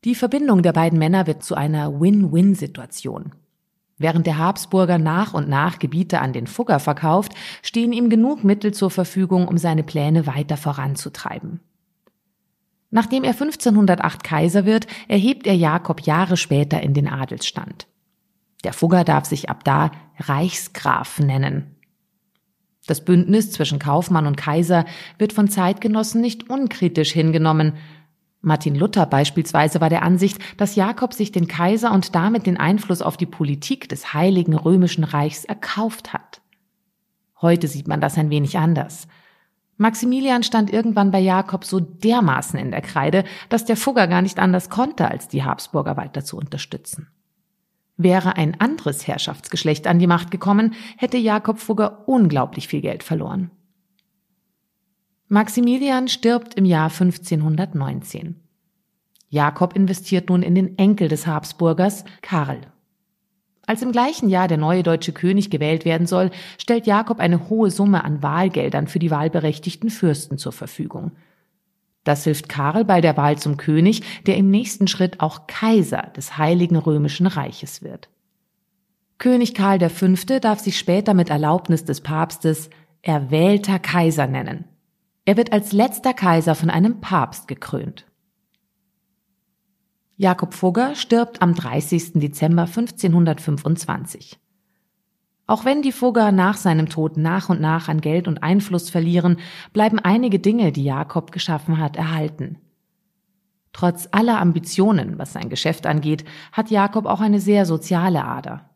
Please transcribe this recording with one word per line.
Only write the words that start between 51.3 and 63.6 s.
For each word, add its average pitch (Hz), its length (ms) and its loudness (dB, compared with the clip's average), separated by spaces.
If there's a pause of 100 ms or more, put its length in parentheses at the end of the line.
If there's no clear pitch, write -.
Fugger 214 480 -4
unglaublich 151 600 2
viel 143 140 -4
Geld - 220 -6
verloren. 170 480 -6 (1800)
Maximilian 247 800 2
stirbt 233 480 -2
im 190 100 4
Jahr 156 240 4
fünfzehnhundertneunzehn. 156 1500 -4 (880)
Jakob 147 460 0
investiert 185 540 0
nun 180 120 4
in 175 140 2
den 185 240 0
Enkel 196 300 4
des 151 180 -2
Habsburgers, 165 760 0 (200)
Karl. 139 380 -4 (1040)